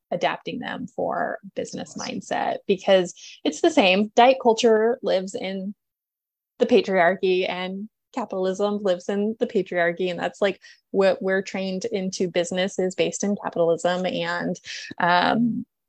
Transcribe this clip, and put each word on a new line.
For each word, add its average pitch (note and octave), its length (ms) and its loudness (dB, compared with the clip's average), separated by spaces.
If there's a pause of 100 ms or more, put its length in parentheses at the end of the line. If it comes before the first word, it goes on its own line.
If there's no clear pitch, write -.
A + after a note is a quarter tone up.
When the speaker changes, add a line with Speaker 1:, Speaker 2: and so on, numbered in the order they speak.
Speaker 1:
adapting E3+ 500 -4
them - 280 -10
for - 500 -4 (160)
business - 460 -10
Speaker 2:
Awesome. G3 220 -8
Speaker 1:
mindset, - 440 -4
because F#3 480 2 (300)
it's - 180 -4
the E4+ 80 6
same. G#3 460 4
Diet C4 260 6
culture A3+ 600 4
lives F#3+ 320 -2
in F#3+ 400 -8 (840)
the B3 80 2
patriarchy F#3 840 4
and F#3 400 -4 (280)
capitalism G3+ 680 -2
lives F#3 280 -2
in G#3 300 -2
the A#3 80 0
patriarchy. F3+ 600 0
And F3 100 -6
that's, F3+ 220 -6
like, G3 180 0 (320)
what F#3+ 300 2
we're F#3+ 220 0
trained F#3+ 420 -6
into. F#3+ 440 -4
Business F3+ 500 -2
is F#3 160 -2
based E3+ 280 -2
in G3+ 200 0
capitalism, E3+ 600 0
and, F3 500 -4 (420)
um, F3+ 680 2 (240)